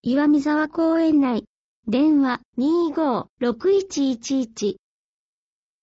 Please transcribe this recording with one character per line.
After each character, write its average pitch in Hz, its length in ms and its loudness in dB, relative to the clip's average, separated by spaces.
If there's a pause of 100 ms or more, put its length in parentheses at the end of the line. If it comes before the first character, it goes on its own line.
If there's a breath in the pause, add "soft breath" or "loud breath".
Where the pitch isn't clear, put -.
岩 277 260 0
見 302 140 4
沢 302 260 -2
公 330 320 0
園 320 220 2
内。 247 240 -2 (420)
電 285 320 2
話 254 220 -2 (160)
二 320 340 0
五 285 380 -4 (100)
六 240 320 -2
一 381 400 0
一 262 300 -4
一。 226 360 -6 (1040)